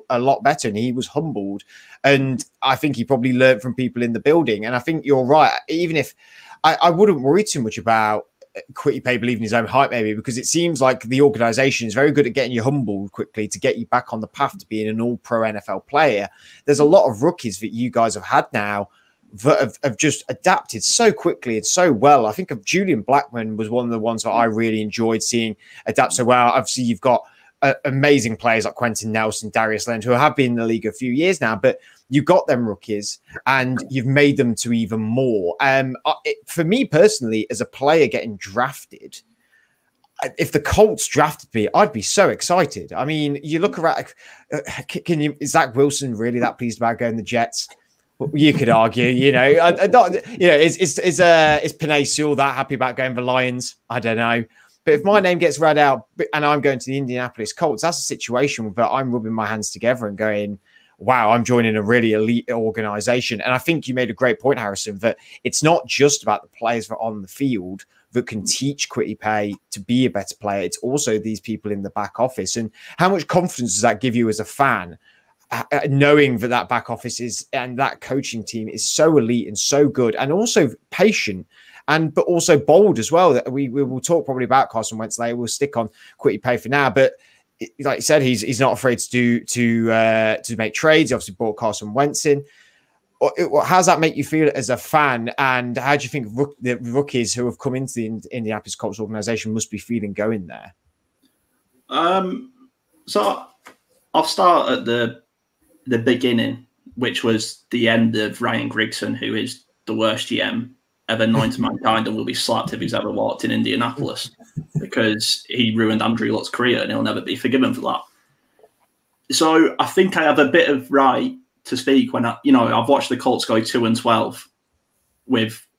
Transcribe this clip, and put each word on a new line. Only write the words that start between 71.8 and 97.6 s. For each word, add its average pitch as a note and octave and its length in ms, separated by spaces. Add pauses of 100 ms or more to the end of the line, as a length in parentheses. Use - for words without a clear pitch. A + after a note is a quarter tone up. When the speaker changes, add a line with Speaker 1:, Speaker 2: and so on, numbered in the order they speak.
Speaker 1:
the G2 80
back G#2 280
office. G#2 360
And A2+ 160 (260)
how F3+ 120
much F#3 180
confidence E3+ 460
does - 80
that A2 200
give B2 140
you A#2 140
as G#2+ 100
a G#2+ 60
fan, G2+ 520 (540)
uh, - 200
uh, D3 180
knowing C#3 480
that A2+ 100
that A#2 220
back A#2+ 200
office A#2 300
is, A#2 340
and B2+ 240
that C3 240
coaching C3 420
team A2 260
is - 180
so D#3 300
elite A#2 300
and G#2 120
so C#3+ 280
good A#2 280
and C3+ 160
also G3 380 (200)
patient A2 560 (420)
and, D#3 260
but - 120
also E3+ 320
bold E3 420
as A2 120
well? E3+ 220
That B2 180
we, C3+ 180
we C#3 140
will B2+ 180
talk E3+ 240
probably B2+ 180
about B2+ 260
Carson A2 280
Wentz A2 200
later. A#2 180
We'll A#2+ 120
stick C#3 280
on A2+ 140 (300)
Kwity G#2 220
Paye B2 160
for A2 120
now, C#3 200
but C3+ 240 (460)
it, - 200
like C3+ 180
you - 60
said, D3+ 180
he's, B2+ 200
he's A2+ 180
not C3 140
afraid C3+ 260
to - 100
do, A#2+ 300
to, A#2 520
uh, A2 460
to - 180
make A2 200
trades. D#3 340
He B2+ 60
obviously G2+ 180
brought G#2+ 240
Carson G#2+ 360
Wentz C#3+ 340
in. C#3+ 180 (720)
What, - 200
it, E3+ 120
what, E3 160
how F3+ 120
does F#3 100
that E3 120
make D#3+ 160
you C#3 80
feel D#3 300
as A2 160
a B2 80
fan? B2+ 640
And B2 380
how C#3 200
do C#3+ 60
you B2+ 60
think B2+ 220
rook-, C#3+ 300
the B2 140
rookies B2 580
who B2 140
have A#2 100
come B2+ 180